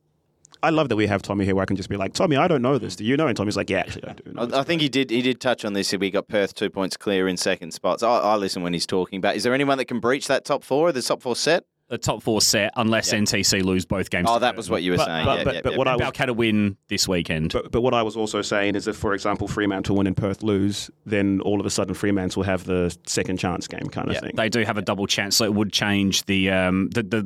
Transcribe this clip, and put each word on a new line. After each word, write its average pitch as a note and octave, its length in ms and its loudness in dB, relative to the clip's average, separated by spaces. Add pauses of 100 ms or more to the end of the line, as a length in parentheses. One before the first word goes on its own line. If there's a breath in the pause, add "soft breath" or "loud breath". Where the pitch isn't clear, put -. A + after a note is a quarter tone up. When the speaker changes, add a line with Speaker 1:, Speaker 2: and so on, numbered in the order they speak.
(640)
Speaker 1:
I D#3 80 4
love D#3 180 2
that A2 80 2
we G#2+ 120 4
have G2 120 2
Tommy G2+ 240 0
here F#2+ 100 2
where F#2+ 80 2
I F#2+ 40 0
can G2 100 0
just F#2 140 -6
be G2+ 80 -4
like, G2 160 -4
"Tommy, E3+ 220 2
I D#3+ 120 4
don't D3 140 2
know B2+ 160 2
this. G2+ 180 -8
Do G#2 80 -8
you B2 140 2
know?" D#3+ 80 2
And A#2 100 0
Tommy's G2+ 200 -2
like, F2+ 120 -2
"Yeah, F#2 120 2
actually, - 280 -8
I - 60 -12
do - 180 -16
know A2+ 100 -4
Speaker 2:
I, A#2+ 40 -2
Speaker 1:
this." A#2+ 100 -4
Speaker 2:
I C3+ 60 2
think E3 180 0
he D3 80 2
did, B2+ 220 2
he A#2 120 2
did B2+ 180 0
touch A#2+ 260 0
on G2+ 80 -2
this. G2 180 0
We G2 180 0
got F#2+ 180 -2
Perth G2+ 260 0
two G2+ 160 -2
points F#2+ 260 -4
clear F#2+ 320 0
in F2+ 80 0
second F2 360 -2
spots. F#2 300 -2
I, A2+ 160 4
I G#2 180 2
listen F#2+ 260 -2
when F2 100 -2
he's E2+ 140 -2
talking, F#2 340 -2
but G2+ 160 0
is G#2 60 -4
there A#2+ 120 2
anyone C#3 240 2
that B2+ 80 0
can A#2+ 140 -4
breach B2 280 0
that C3 180 2
top C#3 180 -2
four? D3+ 280 2
The - 100 -2
top C3+ 200 -2
four A#2+ 140 -2
set? - 280 2 (240)
Speaker 3:
The A#2 100 -4
top A#2+ 240 -4
four G#2+ 180 2
set, G#2+ 360 2
unless A2+ 340 2
Speaker 2:
Yeah. A2 80 0
Speaker 3:
N G#2 60 2
T G2+ 180 0
C G2 200 2
lose F#2 220 2
both F#2+ 260 -4
games F2+ 200 0
Speaker 2:
Oh, A#2 40 4
Speaker 3:
to A#2 60 4
Speaker 2:
that A#2+ 140 2
was A2 120 -8
Speaker 3:
Curtin. - 60 -4
Speaker 2:
what F#2 120 0
you F2+ 80 2
were F2 60 4
Speaker 1:
But, D#3 80 2
Speaker 2:
saying. E2 180 -2
Speaker 1:
but, - 140 2
Speaker 2:
Yeah, - 60 0
Speaker 1:
but, C#3 100 0
Speaker 2:
yeah, E2+ 100 -4
Speaker 1:
but B2+ 80 0
Speaker 2:
yeah. - 60 -2
Speaker 1:
what C3 100 2
I B2+ 80 2
was A#2+ 60 0
Speaker 3:
Balcatta C3 340 -2
win G#2+ 400 2 (100)
this G2 220 -2
weekend. E2+ 440 0
Speaker 1:
But, - 200 -4
but A#2+ 80 0
what B2 140 2
I A#2 80 2
was A2 140 -4
also G#2+ 260 -2
saying G2+ 340 0
is F#2 100 -4
if, G#2 100 -2
for G#2+ 160 -2
example, G2+ 360 -2
Fremantle G2+ 480 0
win G2 100 2
and F#2+ 100 0
Perth G2 280 -2
lose, G2+ 440 0 (160)
then G2+ 360 0
all G2+ 180 0
of G2+ 80 -2
a G2 40 -2
sudden F#2+ 240 -2
Fremantle G2 500 -2
have F#2 180 0
the F2+ 340 -2 (100)
second F#2+ 320 -2
chance F2 280 -2
game - 220 -8
kind - 180 -8
of - 80 -2
Speaker 3:
Yeah, - 60 -4
Speaker 1:
thing. - 160 -8
Speaker 3:
they A2+ 120 0
do A2+ 140 0
have G#2 160 -2
a G2+ 40 -4
double G2 260 -2
chance, G2+ 280 0
so A#2 80 2
it G#2 100 2
would G2+ 180 0
change G2 540 2
the, F#2+ 240 2
um, F#2 400 2
the, A#2+ 120 -2
the, G#2 240 -2